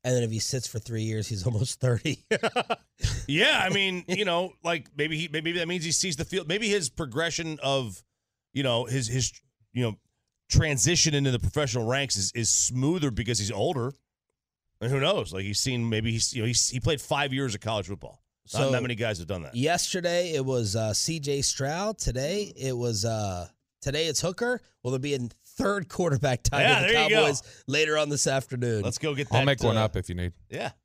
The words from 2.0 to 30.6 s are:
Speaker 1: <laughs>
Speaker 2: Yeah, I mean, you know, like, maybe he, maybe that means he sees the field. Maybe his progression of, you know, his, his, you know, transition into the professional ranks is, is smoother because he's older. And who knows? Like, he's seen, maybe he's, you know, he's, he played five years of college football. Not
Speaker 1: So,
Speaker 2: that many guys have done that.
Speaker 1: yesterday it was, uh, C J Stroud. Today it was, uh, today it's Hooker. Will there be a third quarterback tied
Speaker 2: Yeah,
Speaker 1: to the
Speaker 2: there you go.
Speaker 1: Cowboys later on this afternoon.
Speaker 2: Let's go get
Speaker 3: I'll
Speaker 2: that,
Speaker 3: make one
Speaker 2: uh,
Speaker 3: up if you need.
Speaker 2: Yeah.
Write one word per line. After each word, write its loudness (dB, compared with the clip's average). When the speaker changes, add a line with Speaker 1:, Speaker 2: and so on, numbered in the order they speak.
Speaker 1:
<laughs> 2
Speaker 2:
Yeah, 4
I 0
mean, 0
you 0
know, 0
like, -2
maybe 0
he, -4
maybe -4
that -2
means -4
he -2
sees 0
the -4
field. -4
Maybe -2
his 0
progression -4
of, -2
you 0
know, 0
his, -2
his, -2
you 0
know, 0
transition 4
into 4
the 0
professional -2
ranks 0
is, -2
is 0
smoother 2
because -2
he's -2
older. -2
And -2
who 2
knows? 2
Like, -4
he's -2
seen, -2
maybe 0
he's, -2
you -4
know, 0
he's, 0
he -6
played 0
five -2
years -2
of -8
college -4
football. -14
Not -2
Speaker 1:
So, 2
Speaker 2:
that 2
many -4
guys -2
have -10
done -4
that. -14
Speaker 1:
yesterday 0
it 0
was, 0
uh, 0
C -2
J -2
Stroud. -2
Today -4
it -4
was, -2
uh, -4
today -2
it's -2
Hooker. -2
Will -2
there -2
be -2
a -2
third 0
quarterback 2
tied 4
Speaker 2:
Yeah, 6
Speaker 1:
to 2
the 4
Speaker 2:
there 6
you 2
go. 6
Speaker 1:
Cowboys 2
later 2
on 2
this 2
afternoon. 0
Speaker 2:
Let's -2
go 0
get -2
Speaker 3:
I'll 6
Speaker 2:
that, 4
Speaker 3:
make 4
one 4
Speaker 2:
uh, 4
Speaker 3:
up -2
if -4
you -6
need. -2
Speaker 2:
Yeah. -6